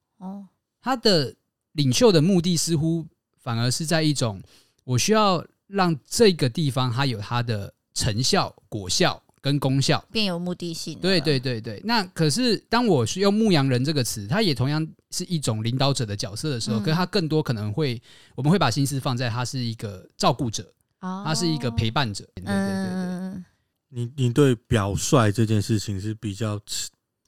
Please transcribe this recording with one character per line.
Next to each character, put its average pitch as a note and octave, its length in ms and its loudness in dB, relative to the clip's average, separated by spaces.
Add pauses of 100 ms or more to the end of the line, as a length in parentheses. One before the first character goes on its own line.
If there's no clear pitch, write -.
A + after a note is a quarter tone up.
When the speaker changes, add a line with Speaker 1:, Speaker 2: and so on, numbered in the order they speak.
(160)
Speaker 1:
哦。 G3 300 -14 (340)
Speaker 2:
他 C4 160 -4
的 F3+ 380 2 (380)
领 C3+ 200 2
袖 A#3 180 6
的 D#3+ 120 6
目 F#3 180 4
的 E3+ 160 0
似 E3 180 0
乎 D#3+ 320 0 (360)
反 A#2 160 -4
而 A#2+ 120 0
是 E3 140 -4
在 D#3+ 180 0
一 D3+ 120 4
种， A2 260 -2 (440)
我 B2+ 120 0
需 F#3 160 2
要 G#3 320 4 (220)
让 F#3 280 2 (140)
这 G#3+ 240 6
个 D3+ 160 0
地 C#3+ 220 0
方 B2+ 200 0
它 C3 140 0
有 A#2 160 -2
它 A#2+ 220 -2
的 G#2 320 -6 (180)
成 A2+ 300 -2
效、 D#3 320 0 (160)
果 G2 180 -8
效 D3 340 0 (200)
跟 C#3+ 160 0
功 C3+ 240 2
效。 C#3 280 0
Speaker 1:
变 A3 140 -2
有 F3 140 -2
目 F3+ 160 -4
的 E3+ 180 -10
性 D#3+ 220 -10
了。 - 80 -16
Speaker 2:
对， F3+ 180 2
对， C#3+ 180 2
对， B2 220 -4
对。 A2 240 -12
那 A3 200 0
可 D#3+ 260 0
是 A#3 260 2 (140)
当 A#3+ 160 2
我 C#3 180 4
是 F3+ 160 -4
用 G3+ 140 4
牧 A3 180 4
羊 C#3 160 4
人 B2 160 2
这 D#3+ 80 -2
个 C#3 100 0
词， G#2 240 -6
它 E3+ 140 0
也 F3 140 2
同 C3 160 0
样 D#3 160 -2 (240)
是 - 140 -6
一 F3 140 -4
种 A2 240 -2
领 A#2 140 -2
导 C3+ 160 2
者 A2+ 140 -2
的 G2+ 100 -6
角 G#2 180 -8
色 D3+ 160 -6
的 B2 80 -4
时 A2+ 120 -4
候， - 80 0
Speaker 1:
嗯。 G3+ 40 -4
Speaker 2:
可 D#3+ 80 -2
是 D#3 40 2
它 F3+ 100 0
更 F3 240 -2
多 D3+ 140 2
可 B2+ 100 -2
能 G#2 200 -4
会， C3 280 -2 (340)
我 B2+ 80 -8
们 D3 80 4
会 G3 80 4
把 C#3 120 2
心 C#3 160 0
思 C#3 120 -2
放 B2+ 160 -2
在 A#2+ 140 -2
他 A#2+ 160 -4
是 C3 140 -8
一 A#2 160 -4
个 G2+ 420 -12
照 F3 160 2
顾 B2 180 -2
者， - 220 -10 (280)
Speaker 1:
哦。 F#3 260 -10
Speaker 2:
他 D#3 80 -2
是 F3 120 -2
一 D#3 120 0
个 A#2+ 120 -4
陪 A#2 200 -2
伴 A2+ 240 -2
者。 - 100 -12 (100)
对， F2+ 100 -14
对， - 0 -
对， G2+ 100 -2
对。 - 0 -
Speaker 1:
嗯。 F#3 880 -4 (440)
Speaker 3:
你， A#2+ 280 -6
你 B2 160 2
对 C3+ 220 6
表 G2+ 400 0
率 A2 360 4
这 A2+ 160 2
件 G#2+ 140 2
事 G#2+ 180 0
情 F#2+ 220 -6
是 G#2+ 140 -6
比 G#2 200 -8
较 G#2 320 -6
持-， - 240 -8 (380)